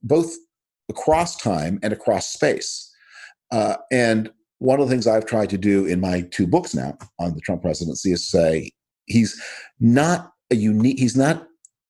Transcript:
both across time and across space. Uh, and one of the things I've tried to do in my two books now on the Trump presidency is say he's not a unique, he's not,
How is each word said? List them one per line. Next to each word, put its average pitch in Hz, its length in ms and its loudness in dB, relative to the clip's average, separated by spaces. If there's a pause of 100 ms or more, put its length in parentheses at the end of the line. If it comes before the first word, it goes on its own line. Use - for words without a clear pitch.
both 165 320 0 (560)
across 160 460 0
time 90 480 -4
and 107 100 -2
across - 380 -4
space. - 580 -4 (640)
Uh, 107 240 0 (160)
and 113 400 2 (280)
one 135 200 2
of 139 80 2
the 123 60 0
things 120 120 0
I've 110 200 2
tried 107 240 -2
to 98 80 -2
do 98 280 2
in 90 140 0
my 90 220 0 (100)
two 95 160 0
books 170 260 0
now 69 240 -6 (220)
on 87 160 -4
the 78 60 -14
Trump 87 200 -6
presidency 82 520 -2
is 85 120 -4
say 80 460 0 (340)
he's 113 340 0 (420)
not 147 500 2 (180)
a 120 60 2
unique, 110 420 2
he's 127 200 0
not, 147 280 2 (440)